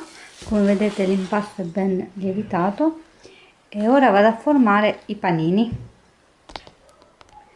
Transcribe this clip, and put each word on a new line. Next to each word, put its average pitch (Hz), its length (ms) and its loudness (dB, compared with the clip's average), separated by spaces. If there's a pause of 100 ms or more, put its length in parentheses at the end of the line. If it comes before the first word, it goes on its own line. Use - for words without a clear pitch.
(480)
come 208 140 0
vedete 202 420 0
l'impasto 196 580 -2
è - 20 -6
ben 190 500 -4
lievitato 202 880 -2 (680)
e 208 180 -4
ora 262 240 4
vado 202 160 4
a 220 80 4
formare 214 720 2
i 214 80 -8
panini. 185 720 -2 (1700)